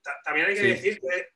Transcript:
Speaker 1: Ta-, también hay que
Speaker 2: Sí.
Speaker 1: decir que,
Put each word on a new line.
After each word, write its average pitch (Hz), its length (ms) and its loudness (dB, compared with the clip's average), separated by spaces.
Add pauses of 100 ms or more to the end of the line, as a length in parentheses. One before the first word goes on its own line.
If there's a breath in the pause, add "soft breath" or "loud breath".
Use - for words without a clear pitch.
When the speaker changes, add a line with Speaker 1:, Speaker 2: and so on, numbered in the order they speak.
Speaker 1:
Ta-, - 220 -8
también 156 240 0
hay 202 60 2
que 208 80 -2
Speaker 2:
Sí. 190 60 6
Speaker 1:
decir 208 340 0
que, - 340 -2